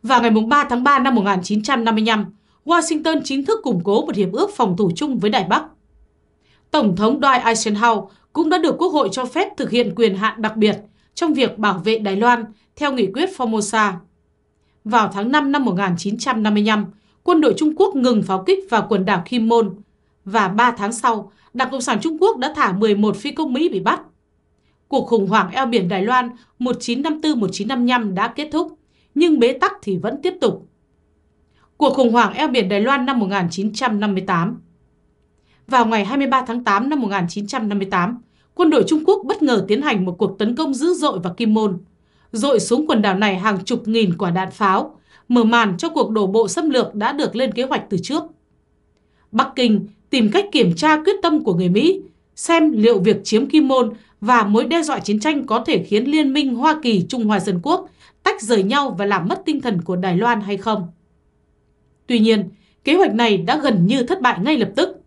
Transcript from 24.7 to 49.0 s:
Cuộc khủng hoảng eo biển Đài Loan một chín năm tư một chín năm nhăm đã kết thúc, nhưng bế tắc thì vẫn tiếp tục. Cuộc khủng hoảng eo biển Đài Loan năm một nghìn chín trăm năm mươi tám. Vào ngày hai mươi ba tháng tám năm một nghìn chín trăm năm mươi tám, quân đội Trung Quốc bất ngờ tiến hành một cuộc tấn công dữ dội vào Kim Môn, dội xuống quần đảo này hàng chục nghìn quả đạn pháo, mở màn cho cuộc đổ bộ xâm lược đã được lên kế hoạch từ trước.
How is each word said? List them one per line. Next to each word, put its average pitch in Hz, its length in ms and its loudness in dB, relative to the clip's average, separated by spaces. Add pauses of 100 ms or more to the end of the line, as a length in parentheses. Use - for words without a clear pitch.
Cuộc 254 200 -2
khủng 208 200 2
hoảng 208 240 0
eo 262 140 -2
biển 226 220 0
Đài 185 160 -2
Loan 247 260 0 (300)
một 247 200 -2
chín 240 220 -4
năm 311 200 -4
tư 311 140 0
một 208 160 -2
chín 202 160 -8
năm 247 180 0
nhăm 233 300 0
đã 208 120 -2
kết 294 240 -8
thúc, 330 260 -4 (380)
nhưng 302 240 4
bế 240 140 4
tắc 370 280 0
thì 185 160 -4
vẫn 220 240 -6
tiếp 359 200 -2
tục. 190 280 -2 (1080)
Cuộc 285 160 4
khủng 240 180 4
hoảng 226 220 2
eo 294 140 -2
biển 233 220 0
Đài 202 120 2
Loan 262 240 2
năm 262 140 0
một 196 80 0
nghìn 190 240 -2
chín 208 220 -4
trăm 220 260 -2
năm 208 140 0
mươi 185 140 -2
tám. 185 340 -2 (1080)
Vào 247 180 4
ngày 220 200 0
hai 247 120 -4
mươi 277 100 0
ba 254 200 2
tháng 240 160 -6
tám 214 260 0
năm 302 100 -2
một 220 80 -2
nghìn 190 220 -2
chín 202 180 -8
trăm 220 220 -4
năm 202 80 -2
mươi 190 140 -4
tám, 190 300 -2 (340)
quân 349 140 4
đội 262 180 4
Trung 311 180 0
Quốc 392 200 4
bất 415 180 -2
ngờ 226 240 2
tiến 220 140 0
hành 220 240 0
một 175 120 -4
cuộc - 220 -2
tấn 226 160 -2
công 285 180 -2
dữ 320 200 0
dội 285 260 -2
vào 175 140 -6
Kim 214 200 0
Môn, 208 240 0 (540)
dội 233 280 2
xuống 254 280 0
quần 233 140 2
đảo 196 140 0
này 196 240 0
hàng 196 260 -2
chục 233 220 -4
nghìn 220 300 0
quả 180 140 -2
đạn 190 200 -2
pháo, 202 480 -2 (280)
mở 240 160 4
màn 220 340 2
cho 330 120 -4
cuộc 269 220 0
đổ 214 160 0
bộ 214 200 2
xâm 320 220 -2
lược 247 260 0
đã 226 180 -2
được 277 220 -4
lên 254 160 0
kế 240 120 -4
hoạch 262 260 -4
từ 190 140 -2
trước. 320 200 -4 (1080)